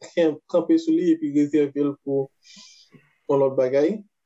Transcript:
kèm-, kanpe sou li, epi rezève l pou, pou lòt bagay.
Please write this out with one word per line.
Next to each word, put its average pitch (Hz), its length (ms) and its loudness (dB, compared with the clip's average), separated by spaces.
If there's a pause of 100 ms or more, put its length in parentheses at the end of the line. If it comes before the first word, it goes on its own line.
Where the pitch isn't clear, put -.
kèm-, 160 340 0 (140)
kanpe 165 300 2
sou 165 140 0
li, 170 200 0
epi 156 200 -6
rezève 147 500 0
l 143 80 -4 (100)
pou, 139 240 -4 (1000)
pou 139 100 2
lòt 135 180 0
bagay. 139 400 0 (280)